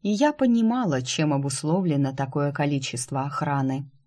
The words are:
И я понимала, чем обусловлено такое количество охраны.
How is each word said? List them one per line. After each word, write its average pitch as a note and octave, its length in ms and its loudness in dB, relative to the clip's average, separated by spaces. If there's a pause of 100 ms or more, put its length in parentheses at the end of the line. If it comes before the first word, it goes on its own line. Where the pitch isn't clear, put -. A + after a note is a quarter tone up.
И G3+ 80 -2
я C4+ 220 2
понимала, A#3 680 2
чем D3+ 300 0
обусловлено C#3+ 800 0
такое C#3+ 400 -2
количество C#3 680 -2
охраны. C#3 680 -2 (160)